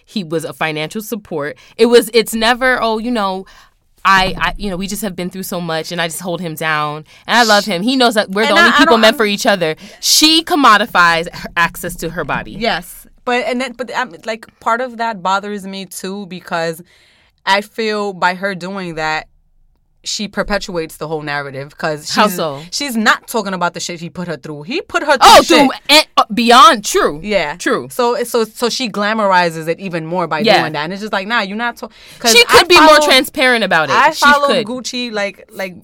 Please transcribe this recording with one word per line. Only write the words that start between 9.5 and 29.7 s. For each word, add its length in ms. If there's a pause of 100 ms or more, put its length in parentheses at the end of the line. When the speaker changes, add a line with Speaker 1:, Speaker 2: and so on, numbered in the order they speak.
Speaker 1:
She 440
commodifies 880
her 220
access 400
to 140
her 140
body. 280
Speaker 2:
Yes. 540 (180)
But, 220
and 140
then, 120
but, 200
um, 220 (100)
like, 220 (140)
part 200
of 180
that 240
bothers 440
me, 200
too, 400
because 560 (640)
I 140
feel 520
by 220
her 220
doing 400
that, 320 (760)
she 220
perpetuates 720
the 100
whole 160
narrative, 560
'cause 320
Speaker 1:
How 160
Speaker 2:
she's, 80
Speaker 1:
so? 260 (120)
Speaker 2:
she's 240
not 320
talking 260
about 200
the 40
shit 220
he 100
put 160
her 100
through. 260
He 200
put 220
her 80
through 100
Speaker 1:
Oh, 200
Speaker 2:
shit. 40 (140)
Speaker 1:
through, 100 (180)
and, 180 (100)
uh, 80 (100)
beyond, 500
true. 380
Speaker 2:
Yeah. 340
Speaker 1:
True. 320
Speaker 2:
So, 360
so, 180
so 260
she 200
glamorizes 800
it 100